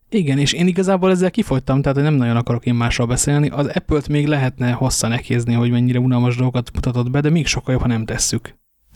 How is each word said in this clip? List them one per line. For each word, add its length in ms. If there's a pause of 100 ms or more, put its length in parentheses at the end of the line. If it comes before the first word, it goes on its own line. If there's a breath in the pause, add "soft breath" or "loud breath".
Igen, 280
és 160
én 140
igazából 440
ezzel 200
kifogytam, 500
tehát 200
nem 120
nagyon 220
akarok 300
én 100
másról 320
beszélni. 420
Az 180
Apple-t 400
még 200
lehetne 440
hosszan 400
ekézni, 420
hogy 180
mennyire 280
unalmas 360
dolgokat 380
mutatott 380
be, 100
de 80
még 180
sokkal 260
jobb, 80
ha 60
nem 180
tesszük. 500 (400)